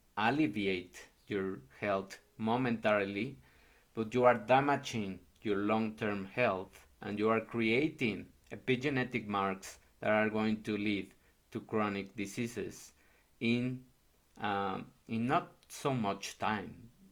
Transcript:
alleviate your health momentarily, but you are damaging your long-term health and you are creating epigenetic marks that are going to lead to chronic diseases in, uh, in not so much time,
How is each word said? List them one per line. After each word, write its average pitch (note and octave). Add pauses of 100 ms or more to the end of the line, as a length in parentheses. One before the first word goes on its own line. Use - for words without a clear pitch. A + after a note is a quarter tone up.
(160)
alleviate G#2 (180)
your F#2+ (200)
health G2 (180)
momentarily, A2 (560)
but A2
you B2
are A#2+
damaging A#2+ (220)
your G2+
long-term G#2+
health G2+ (220)
and G2+
you G#2+
are A2
creating A2+ (260)
epigenetic B2+
marks G2 (200)
that G#2
are G#2+
going G#2+
to G#2+
lead G2+ (380)
to A2+
chronic G2+
diseases G2 (480)
in, B2 (600)
uh, G2 (320)
in A2+
not E3+ (160)
so -
much G2+
time, G2+ (220)